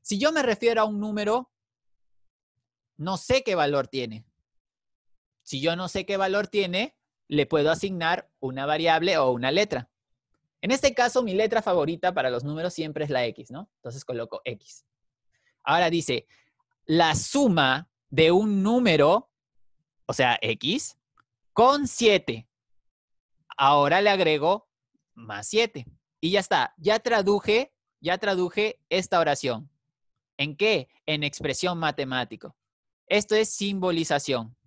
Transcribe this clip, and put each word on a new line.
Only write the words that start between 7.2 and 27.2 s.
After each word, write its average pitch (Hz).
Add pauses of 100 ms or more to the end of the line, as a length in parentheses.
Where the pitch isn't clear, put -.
le 143
puedo 156
asignar 175 (100)
una 135
variable 160
o 131
una 123
letra. 165 (720)
En 214
este 269
caso, 247
mi 196
letra 214
favorita 175
para 131
los 120
números 160
siempre 151
es 143
la 127
X, -
¿no? 160
Entonces 131
coloco 117
X. - (760)
Ahora 165
dice, 147 (580)
la 160
suma 160 (200)
de 160
un 202
número, 202 (760)
o -
sea, 123
X, 123 (560)
con 269
siete. 185 (1120)
Ahora 143
le 208
agrego 175 (460)
más 107
siete. 220 (360)
Y 165
ya 202
está, 165
ya 202
traduje, 214 (260)